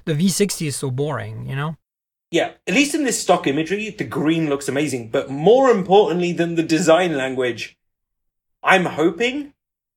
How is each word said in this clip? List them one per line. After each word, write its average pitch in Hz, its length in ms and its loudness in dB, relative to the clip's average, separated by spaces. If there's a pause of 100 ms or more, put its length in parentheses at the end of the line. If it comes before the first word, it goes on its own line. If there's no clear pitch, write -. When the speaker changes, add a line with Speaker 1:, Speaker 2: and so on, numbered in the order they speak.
Speaker 1:
the 160 100 -2
V 185 140 2
sixty 190 360 -2
is 139 100 -4
so 139 140 -6
boring, 123 580 -6
you 131 80 -8
know? 151 220 -6 (540)
Speaker 2:
Yeah, - 200 0 (140)
at 180 80 -4
least 285 220 2
in 302 80 -2
this 240 180 -2
stock 175 260 2
imagery, 165 420 -2
the - 140 -10
green 147 460 -2
looks 143 180 -4
amazing. 127 420 -4
But 135 200 -4
more 214 400 4
importantly 180 640 2
than 170 240 -2
the 165 80 2
design 160 520 4
language, 131 640 -4 (840)
I'm 175 220 4
hoping 233 680 -2 (440)